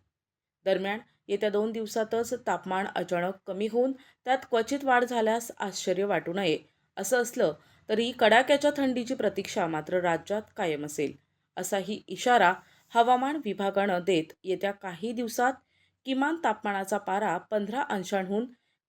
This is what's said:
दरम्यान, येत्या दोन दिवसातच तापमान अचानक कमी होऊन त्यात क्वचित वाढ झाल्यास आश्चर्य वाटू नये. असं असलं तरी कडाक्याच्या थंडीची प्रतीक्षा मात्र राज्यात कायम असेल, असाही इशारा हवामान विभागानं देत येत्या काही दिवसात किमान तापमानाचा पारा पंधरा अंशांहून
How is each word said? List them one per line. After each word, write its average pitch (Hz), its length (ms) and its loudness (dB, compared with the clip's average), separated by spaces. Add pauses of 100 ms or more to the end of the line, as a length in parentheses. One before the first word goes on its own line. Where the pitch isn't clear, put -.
(640)
दरम्यान, 190 340 0 (280)
येत्या 202 220 -2
दोन 208 220 0
दिवसातच 226 640 -2 (140)
तापमान 190 380 -2 (100)
अचानक 180 400 -2 (120)
कमी 196 200 -4
होऊन 240 240 2 (340)
त्यात 262 120 2 (120)
क्वचित 247 340 0
वाढ 247 200 4
झाल्यास 233 560 0
आश्चर्य 190 460 -2
वाटू 170 280 0
नये. 180 240 0 (400)
असं 240 240 2
असलं 220 320 0 (360)
तरी 233 300 0
कडाक्याच्या 262 580 6
थंडीची 254 380 -2
प्रतीक्षा 196 520 -2
मात्र 160 320 -2
राज्यात 175 420 0 (160)
कायम 151 280 -2
असेल, 143 280 -4 (440)
असाही 190 500 -4
इशारा 202 460 4 (400)
हवामान 247 520 4
विभागानं 196 580 0
देत 170 300 0 (100)
येत्या 185 280 -2
काही 196 400 -8
दिवसात 240 420 -2 (520)
किमान 269 380 0
तापमानाचा 208 540 -2
पारा 196 400 -2 (140)
पंधरा 214 300 -2
अंशांहून 196 640 -2 (440)